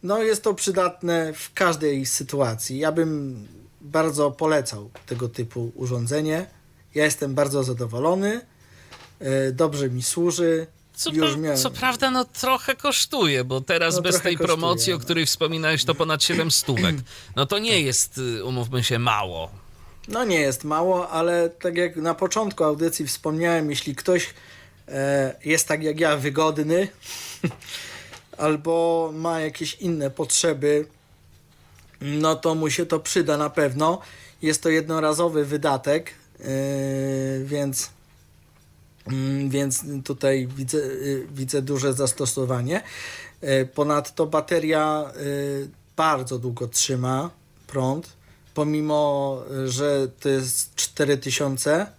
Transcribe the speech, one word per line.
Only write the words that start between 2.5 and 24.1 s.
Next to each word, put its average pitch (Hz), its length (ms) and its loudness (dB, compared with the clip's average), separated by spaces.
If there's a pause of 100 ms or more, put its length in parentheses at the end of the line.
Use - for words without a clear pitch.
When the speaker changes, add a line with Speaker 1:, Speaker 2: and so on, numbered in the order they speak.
Speaker 1:
Ja 156 140 2
bym 151 460 -2 (420)
bardzo 147 500 2
polecał 131 600 0 (160)
tego 120 220 -4
typu 117 460 -6
urządzenie. 147 720 -2 (480)
Ja 151 100 4
jestem 143 300 0
bardzo 143 300 2
zadowolony, 143 760 0 (800)
e, 135 320 0
dobrze 143 380 2
mi 123 120 -4
służy. 165 640 2 (280)
Speaker 2:
Co - 160 -4
Speaker 1:
Już 311 220 2
Speaker 2:
pra-, 285 60 -2
Speaker 1:
miałem 302 200 0
Speaker 2:
co 262 120 0
prawda, 254 400 0
no, 254 140 2
trochę 262 520 0
kosztuje, 170 680 2
bo 131 160 -2
teraz 165 360 2
Speaker 1:
No, 180 60 0
Speaker 2:
bez 180 120 2
Speaker 1:
trochę 175 140 2
Speaker 2:
tej 170 100 0
promocji, 165 400 2
Speaker 1:
kosztuje, 175 160 2
Speaker 2:
o 165 40 -2
Speaker 1:
no. 120 60 -8
Speaker 2:
której 165 220 0
wspominałeś, 160 580 0
to 165 100 2
ponad 156 300 0
siedem 165 260 2
stówek. 151 460 2 (220)
Speaker 1:
<clears throat> - 180 -10
Speaker 2:
No 135 100 2
to 202 120 0
nie 214 220 2
jest, 135 380 0
y, 117 260 -4
umówmy 123 400 -2
się, 120 140 0
mało. 101 520 0 (580)
Speaker 1:
No 226 160 -2
nie 175 160 2
jest 135 240 0
mało, 170 460 2
ale 170 400 2
tak 170 260 -4
jak 170 200 0
na 165 180 0
początku 196 500 0
audycji 156 420 0
wspomniałem, 160 640 0
jeśli 143 240 -4
ktoś, - 400 0 (540)